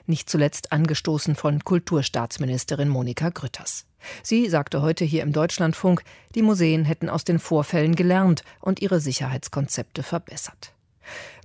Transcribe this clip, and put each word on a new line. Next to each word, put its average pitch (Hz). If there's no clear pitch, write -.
nicht -
zuletzt -
angestoßen 156
von 147
Kulturstaatsministerin 143
Monika 127
Grütters. -
Sie 226
sagte 143
heute 165
hier 156
im 151
Deutschlandfunk, 165
die 226
Museen 170
hätten 160
aus -
den 170
Vorfällen 160
gelernt 180
und 190
ihre 185
Sicherheitskonzepte 131
verbessert. -